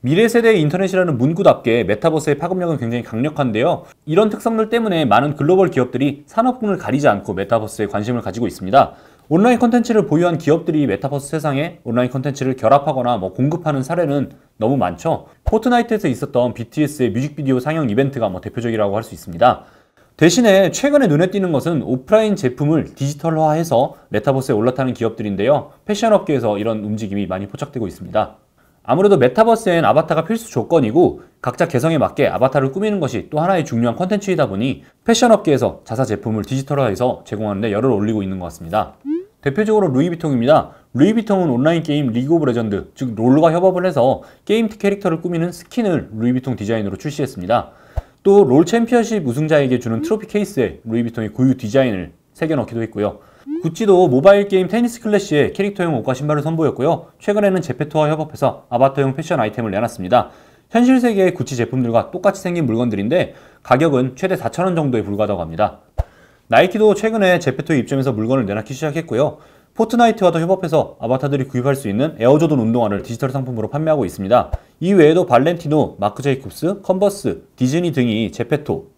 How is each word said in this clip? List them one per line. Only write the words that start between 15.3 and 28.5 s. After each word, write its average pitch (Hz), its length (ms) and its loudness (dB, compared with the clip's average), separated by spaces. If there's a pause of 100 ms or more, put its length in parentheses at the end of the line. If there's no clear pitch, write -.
포트나이트에서 226 640 0
있었던 123 460 -2
비티에스의 131 560 -2
뮤직비디오 135 500 -2
상영 151 280 -4
이벤트가 113 420 0
뭐 90 100 -10
대표적이라고 110 560 -4
할 113 60 -4
수 110 120 -16
있습니다. 90 500 0 (520)
대신에 190 540 4
최근에 277 380 2
눈에 165 220 2
띄는 190 200 -2
것은 143 320 0
오프라인 202 540 2
제품을 143 580 -2
디지털화해서 156 1000 0 (160)
메타버스에 131 440 0
올라타는 123 400 0
기업들인데요. 110 760 -2 (140)
패션 214 260 0
업계에서 120 460 0
이런 107 260 -4
움직임이 104 420 -6
많이 92 220 -6
포착되고 123 400 -8
있습니다. 90 480 -4 (480)